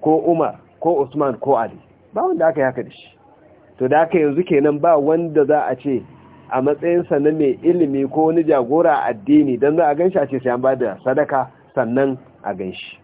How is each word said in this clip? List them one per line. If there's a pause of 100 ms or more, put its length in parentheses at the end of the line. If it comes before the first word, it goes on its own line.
Ko
Umar, (220)
ko
Usman,
ko
Ali. (360)
Ba
wanda
aka
yi
haka
da
shi. (600)
To
da
haka
yanzu
kenan
ba
wanda
za
a
ce (480)
a
matsayinsa
na
mai
ilimi
ko
wani
jagora
a
addini
don
za
a
gan
shi
a
ce
sai
an
ba
da
sadaka (240)
sannan (260)
a
gan
shi.